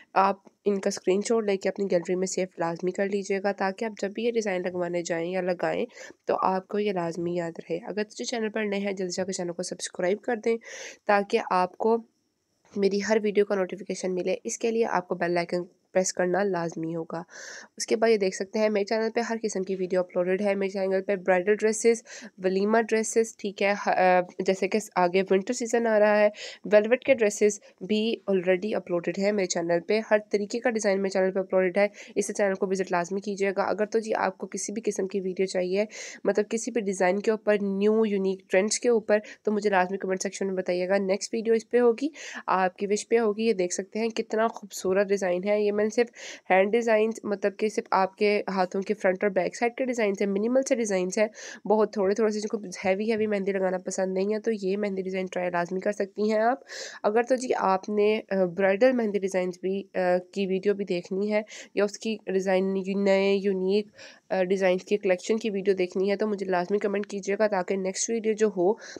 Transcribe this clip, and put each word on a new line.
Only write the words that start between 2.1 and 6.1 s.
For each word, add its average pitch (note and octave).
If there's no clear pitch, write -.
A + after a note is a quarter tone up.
में F#3
सेव F#3+
लाजमी E3+
कर G3+
लीजिएगा G3
ताकि G3
आप A3
जब G3
भी A3
ये A#3
डिज़ाइन G3+
लगवाने F3
जाएँ E3+
या F#3
लगाएँ F3+